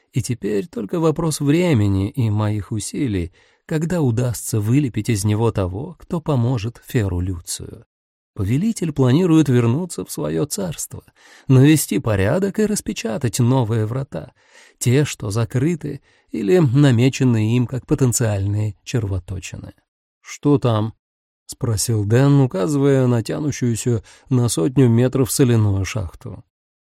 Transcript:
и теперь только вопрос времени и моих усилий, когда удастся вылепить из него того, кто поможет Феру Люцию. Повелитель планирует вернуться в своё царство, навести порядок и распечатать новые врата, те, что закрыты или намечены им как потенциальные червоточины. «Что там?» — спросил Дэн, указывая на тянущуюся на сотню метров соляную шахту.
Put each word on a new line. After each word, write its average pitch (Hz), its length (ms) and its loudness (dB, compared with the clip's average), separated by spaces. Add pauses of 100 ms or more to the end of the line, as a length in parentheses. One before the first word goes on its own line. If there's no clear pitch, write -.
(120)
и 127 100 -2
теперь 196 460 -4
только 190 320 -6
вопрос 160 400 0
времени 135 680 2
и 117 200 -2
моих 107 420 -2
усилий, 101 600 -4 (340)
когда 165 360 -2
удастся 120 580 -2
вылепить 117 500 0
из 101 140 -2
него 107 280 2
того, 107 480 -6
кто - 200 -8
поможет 120 640 -2
Феру 95 340 -2
Люцию. - 640 -8 (480)
Повелитель 156 580 -2
планирует 151 580 4
вернуться 127 540 0
в - 80 -12
своё 156 340 -4
царство, 156 580 -10 (440)
навести 143 520 4
порядок 123 600 0
и 214 60 2
распечатать 202 720 -6
новые 117 460 0
врата, - 480 -10 (440)
те, 135 280 2
что - 240 -8
закрыты 127 720 -4 (300)
или 196 260 2
намечены 123 1000 4
им 123 120 0
как - 180 -8
потенциальные 107 1000 0
червоточины. 98 920 -8 (480)
«Что - 360 0
там?» — 113 360 0 (520)
спросил 110 600 -2
Дэн, 139 360 4
указывая 139 640 2
на 117 160 2
тянущуюся 123 800 -4 (260)
на 120 200 2
сотню 139 380 2
метров 123 440 2
соляную 107 520 2
шахту. - 600 -10 (400)